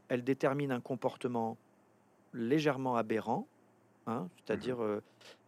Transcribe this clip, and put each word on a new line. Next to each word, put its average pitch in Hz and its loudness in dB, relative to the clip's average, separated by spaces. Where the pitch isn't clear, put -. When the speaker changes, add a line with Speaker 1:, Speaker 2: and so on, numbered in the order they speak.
Speaker 1:
elle 123 0
détermine 135 2
un 123 0
comportement 120 -2
légèrement 131 2
aberrant, 113 0
hein, 131 -4
c'est-à-dire, 110 -2
Speaker 2:
Mhm. 120 -2
Speaker 1:
euh, 107 0